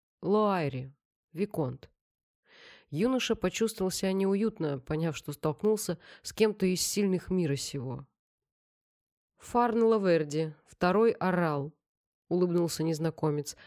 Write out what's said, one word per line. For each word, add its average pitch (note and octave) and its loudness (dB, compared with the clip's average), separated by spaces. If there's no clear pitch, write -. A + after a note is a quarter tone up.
Лоайри. E3 0
Виконт». D3+ -4
Юноша A#3 0
почувствовал F#3+ -2
себя F#3+ -2
неуютно, G3 0
поняв, D#3 -4
что - -10
столкнулся G3 -2
с - -12
кем-то G#3 2
из F#3 0
сильных F#3+ 0
мира E3+ 0
сего. C3+ -8
«Фарн A#3+ 0
Лаверди, D#3+ 2
второй G3+ 2
Орал», E3 -2
улыбнулся E3+ 2
незнакомец, D#3 -2